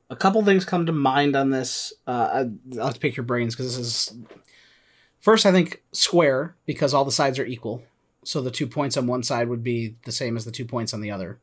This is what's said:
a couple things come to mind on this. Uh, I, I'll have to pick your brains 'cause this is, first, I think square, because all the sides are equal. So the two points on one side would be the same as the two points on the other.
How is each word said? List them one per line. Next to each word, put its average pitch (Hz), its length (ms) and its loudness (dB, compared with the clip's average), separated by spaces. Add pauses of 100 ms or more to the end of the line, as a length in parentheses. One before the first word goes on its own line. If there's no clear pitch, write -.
a - 80 -12
couple 202 260 4
things 190 220 6
come 175 200 0
to 165 60 0
mind 143 440 4
on 135 140 4
this. 131 440 -2 (120)
Uh, 127 60 -4 (340)
I, 120 340 -10
I'll 113 80 -2
have 131 80 -4
to - 40 -18
pick 135 160 -2
your 135 80 -6
brains 120 320 -2
'cause 127 220 -6
this - 0 -
is, 120 360 -4 (1080)
first, 214 240 6
I 190 80 6
think 180 280 2 (120)
square, 151 600 2 (100)
because 143 280 0
all 139 120 4
the 139 60 -4
sides 135 280 0
are 123 60 -2
equal. 117 380 -8 (420)
So - 160 -4
the 127 100 -4
two 135 160 -4
points 143 300 -4
on 127 100 0
one 123 160 -2
side 120 240 0
would 117 160 -4
be 117 400 -4
the 117 80 -12
same 117 240 -4
as 113 80 -6
the 113 80 -12
two 120 140 -8
points 117 280 -6
on 110 60 -6
the 107 120 -6
other. 95 320 -8